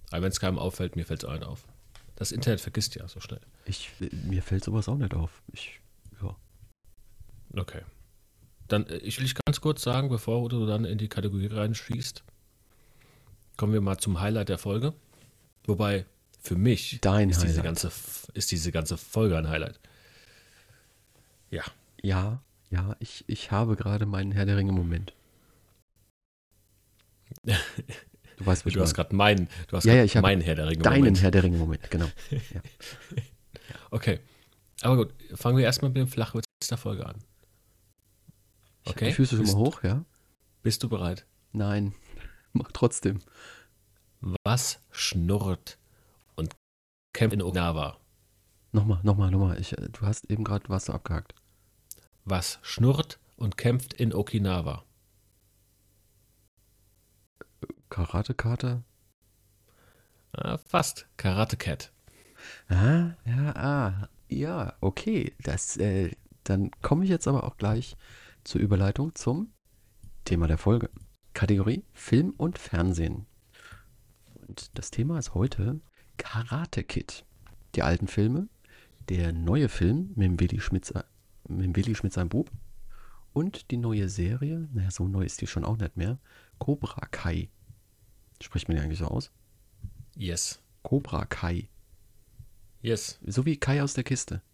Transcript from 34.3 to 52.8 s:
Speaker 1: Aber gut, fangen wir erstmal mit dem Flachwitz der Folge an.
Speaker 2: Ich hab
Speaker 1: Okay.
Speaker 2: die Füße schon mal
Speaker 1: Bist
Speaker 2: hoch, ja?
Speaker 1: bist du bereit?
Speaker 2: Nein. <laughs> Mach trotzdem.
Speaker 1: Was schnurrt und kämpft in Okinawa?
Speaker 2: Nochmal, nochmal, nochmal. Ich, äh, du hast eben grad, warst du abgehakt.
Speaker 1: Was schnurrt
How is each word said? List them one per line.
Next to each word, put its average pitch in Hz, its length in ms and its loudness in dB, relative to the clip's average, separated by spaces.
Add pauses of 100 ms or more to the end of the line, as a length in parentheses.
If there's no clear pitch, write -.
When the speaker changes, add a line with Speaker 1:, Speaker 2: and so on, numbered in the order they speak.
Speaker 1:
Aber 123 140 6
gut, 113 180 2 (220)
fangen 120 200 4
wir 131 80 6
erstmal 127 280 2
mit 131 60 0
dem 131 100 2
Flachwitz 113 360 -2 (240)
der 120 80 -2
Folge 104 300 -6
an. - 80 -12 (1700)
Speaker 2:
Ich - 80 -12
hab - 60 -8
Speaker 1:
Okay. 110 140 0
Speaker 2:
die - 20 0
Füße 127 240 4
schon 107 100 4
mal 101 60 6
Speaker 1:
Bist 98 40 4
Speaker 2:
hoch, 120 280 2
ja? 110 200 2 (600)
Speaker 1:
bist 113 180 0
du 120 60 -2
bereit? 92 380 -2 (260)
Speaker 2:
Nein. 101 420 0 (300)
<laughs> - 300 -20
Mach - 180 0
trotzdem. 101 480 2 (1200)
Speaker 1:
Was - 380 0 (100)
schnurrt 95 880 -2 (560)
und 78 220 -6 (580)
kämpft 113 200 4
in 98 80 0
Okinawa? 87 580 -2 (720)
Speaker 2:
Nochmal, 107 320 4
nochmal, 98 260 4
nochmal. 95 300 2
Ich, - 180 -6
äh, - 140 -8
du - 140 -18
hast - 220 -4
eben 110 140 0
grad, 101 260 -4
warst 95 200 -2
du - 40 -4
abgehakt. - 440 -6 (880)
Speaker 1:
Was 92 380 -2
schnurrt 135 580 2 (160)